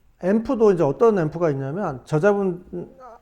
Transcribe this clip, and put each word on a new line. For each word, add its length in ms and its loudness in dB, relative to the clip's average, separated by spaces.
앰프도 500 2
이제 120 2
어떤 340 2
앰프가 340 -2
있냐면 540 -6
저자분, 600 0